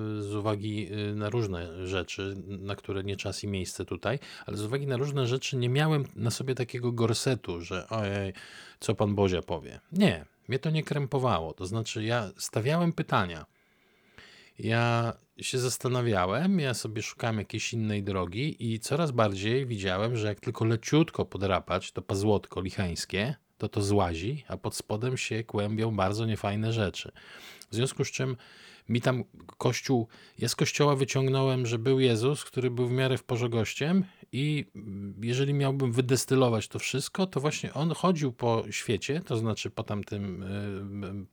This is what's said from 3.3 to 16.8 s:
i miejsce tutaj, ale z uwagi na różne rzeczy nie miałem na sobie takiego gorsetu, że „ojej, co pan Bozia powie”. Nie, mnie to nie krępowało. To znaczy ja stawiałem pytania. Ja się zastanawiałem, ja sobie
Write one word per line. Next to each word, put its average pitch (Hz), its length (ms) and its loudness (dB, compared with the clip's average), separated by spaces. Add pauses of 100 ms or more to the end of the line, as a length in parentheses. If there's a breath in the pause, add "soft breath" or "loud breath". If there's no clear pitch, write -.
i 104 40 -4
miejsce 95 380 -4
tutaj, 104 340 -2 (260 loud breath)
ale 101 120 -6
z 104 60 -6
uwagi 135 240 -2
na 127 100 0
różne 139 300 0
rzeczy 131 300 -2
nie 123 120 2
miałem 147 360 2 (100)
na 113 160 0
sobie 131 240 -2
takiego 120 360 -2
gorsetu, 117 720 0
że 90 280 -4
„ojej, 101 440 0 (460 loud breath)
co 110 160 0
pan 101 200 2
Bozia 95 260 4
powie”. 71 380 -8 (120)
Nie, 151 340 2 (220)
mnie 131 120 -2
to 165 100 -2
nie 156 140 0
krępowało. 127 720 0
To 92 120 -8
znaczy 110 380 -4
ja 113 340 -2
stawiałem 160 560 0
pytania. 90 520 0 (1120 soft breath)
Ja 117 540 2 (280)
się - 180 -2
zastanawiałem, 123 1000 2
ja 135 140 2
sobie 107 280 -4